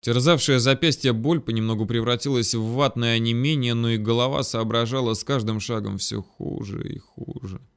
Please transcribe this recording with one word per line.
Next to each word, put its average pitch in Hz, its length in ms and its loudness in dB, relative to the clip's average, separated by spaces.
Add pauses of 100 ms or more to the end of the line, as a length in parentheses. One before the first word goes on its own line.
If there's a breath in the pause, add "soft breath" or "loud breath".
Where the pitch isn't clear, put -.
Терзавшая 135 580 4
запястье 135 540 2
боль 139 260 2
понемногу 110 460 0
превратилась 117 680 0
в 113 200 -2
ватное 120 420 0
онемение, 120 600 0
но 117 160 0
и 113 60 2
голова 120 460 2
соображала 117 720 0
с 104 100 -4
каждым 110 380 -2
шагом 104 380 -4
всё 104 220 -4
хуже - 640 -8
и - 140 -8
хуже. - 640 -12 (160)